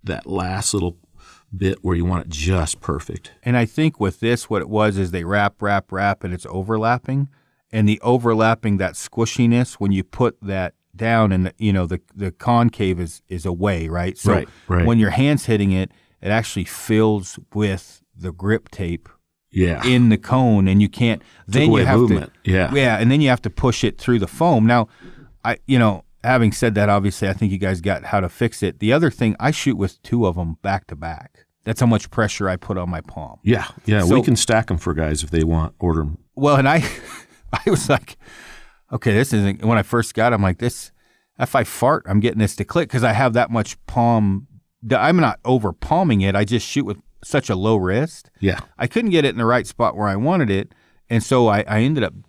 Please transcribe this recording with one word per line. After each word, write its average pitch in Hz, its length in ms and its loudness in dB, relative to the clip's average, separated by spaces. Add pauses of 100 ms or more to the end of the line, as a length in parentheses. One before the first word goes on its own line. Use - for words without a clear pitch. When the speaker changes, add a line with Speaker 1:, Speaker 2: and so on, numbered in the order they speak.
Speaker 1:
that - 240 -8
last 92 480 -4
little 87 220 -2 (600)
bit 95 260 -2
where 87 120 0
you 85 100 0
want 87 220 -2
it 82 40 -16
just 80 500 -2
perfect. - 520 -8 (120)
Speaker 2:
And 123 120 0
I 120 80 2
think 156 360 -2
with 95 200 -2
this, 117 300 -2
what 104 120 0
it - 60 -10
was 107 300 0
is 92 120 -2
they 87 140 -6
wrap, 101 380 -2
wrap, 101 300 -2
wrap, 98 320 -4
and 90 100 -6
it's 87 160 -12
overlapping. 113 760 -2 (420)
And 107 180 2
the 104 120 0
overlapping, 113 760 2
that 92 160 -4
squishiness, 117 800 0
when 101 180 -2
you 95 100 0
put - 400 -2
that 95 320 -6 (220)
down 113 360 2
and 92 140 2
the, - 120 -8
you 107 140 0
know, 92 140 0
the, 90 140 -6 (140)
the 95 180 -6
concave 113 680 0
is, 85 280 -10
is 87 180 -10
away, 87 420 -2
right? 87 300 -4
So - 140 0
Speaker 1:
Right, 76 160 -2 (200)
right. 90 180 2
Speaker 2:
when 117 120 4
your 104 120 4
hand's 139 360 0
hitting 101 260 2
it, 92 180 -2 (320)
it 95 60 -6
actually 107 360 -2
fills 107 720 -2 (140)
with 101 500 -4 (140)
the 90 160 -10
grip 98 380 -4
tape 85 380 -8 (420)
Speaker 1:
Yeah. 87 340 0
Speaker 2:
in 123 240 6
the 110 80 6
cone, 110 520 2
and 98 120 6
you 101 80 4
can't, 117 320 -2
Speaker 1:
Took - 80 -20 (200)
Speaker 2:
then 117 160 2
you 160 80 4
Speaker 1:
away - 120 4
Speaker 2:
have 104 140 4
Speaker 1:
movement. 104 340 2 (120)
Speaker 2:
to, 95 60 0
Speaker 1:
Yeah. 92 220 2
Speaker 2:
yeah, 131 260 2
and 117 120 4
then 143 100 4
you 143 80 4
have 123 140 2
to 101 80 -6
push - 340 -2
it - 140 -2
through 120 220 2
the 95 80 -2
foam. 123 380 2
Now, 120 220 4 (560)
I, - 220 -2
you 131 120 2
know, 104 260 2 (180)
having 117 300 2
said 113 240 0
that, 104 120 2
obviously, 101 400 0
I 95 60 -2
think 98 180 -2
you 98 60 -4
guys 92 240 -2
got 95 220 -4
how 101 160 -2
to 90 100 -4
fix - 320 -4
it. 98 160 -4
The 107 140 0
other 156 180 2
thing, 113 280 -2
I 131 120 -2
shoot 135 260 -2
with 95 260 -4
two 117 240 0
of 87 120 -2
'em 82 240 -6
back 98 240 -4
to 78 100 -16
back. 78 480 -14 (200)
That's 110 160 -4
how 123 60 2
much 113 240 2
pressure 104 380 -2
I 92 80 -2
put 92 220 -8
on 87 100 -6
my 82 140 -8
palm. - 400 -16
Speaker 1:
Yeah, 113 240 0 (180)
yeah, 107 200 2
Speaker 2:
So 90 100 4
Speaker 1:
we 131 80 4
can 123 140 2
stack 110 340 0
'em 87 80 -2
for 80 160 -4
guys 78 300 -2
if 76 60 -12
they 82 140 2
want, 80 340 -2
order 80 240 0
'em. 76 140 -6 (200)
Speaker 2:
Well, 143 200 2
and 135 120 4
I, 165 140 2 (400)
<laughs> - 300 -16
I - 180 -4
was - 200 -2
like, - 260 -2 (760)
"Okay, 113 220 -2
this 120 220 2
isn't," 98 280 0
when 113 140 2
I 104 60 2
first - 320 -2
got 117 180 2
it, 113 40 0
I'm 101 60 0
like, 92 160 0
"This, - 320 -6 (480)
if 131 160 -4
I 127 100 4
fart, - 440 0
I'm 98 120 2
getting 110 180 0
this 107 180 0
to 101 80 -4
click," - 240 -2
'cause 123 160 -2
I 113 80 2
have 117 220 2
that 120 160 2
much 113 260 -2 (100)
palm, 113 600 0 (480)
I'm 139 220 2
not 135 300 0
over 113 260 0
palming 151 480 0
it. 98 160 2
I 107 80 2
just 110 220 -2
shoot 139 180 -2
with 101 140 -8 (240)
such - 260 -4
a 101 80 -2
low 107 200 2
wrist. 101 540 -4 (100)
Speaker 1:
Yeah. 98 200 0 (160)
Speaker 2:
I - 100 -4
couldn't 220 260 -2
get 160 120 4
it 135 60 2
in 98 80 -6
the 117 80 0
right 120 200 0
spot - 300 -2
where 104 120 -2
I 98 80 -2
wanted 139 340 0
it. 98 240 -2 (340)
And 117 140 0
so 123 260 2
I, 104 180 2
I 110 140 0
ended 135 240 2
up - 80 -4 (160)